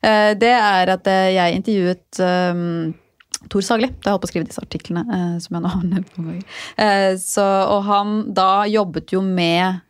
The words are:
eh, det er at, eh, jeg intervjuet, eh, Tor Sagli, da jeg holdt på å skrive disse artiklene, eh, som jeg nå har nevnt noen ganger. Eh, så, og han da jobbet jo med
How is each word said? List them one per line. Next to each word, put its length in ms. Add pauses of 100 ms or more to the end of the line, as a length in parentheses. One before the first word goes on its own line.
eh, 300
det 180
er 380
at, 180
eh, 300
jeg 240
intervjuet, 580
eh, 720 (580)
Tor 120
Sagli, 260
da 220
jeg 40
holdt 120
på 40
å 40
skrive 160
disse 120
artiklene, 440
eh, 340
som 160
jeg 80
nå 60
har 140
nevnt 340
noen 100
ganger. 160 (340)
Eh, 380
så, 300 (240)
og 160
han 480
da 160 (160)
jobbet 480
jo 80
med 580 (100)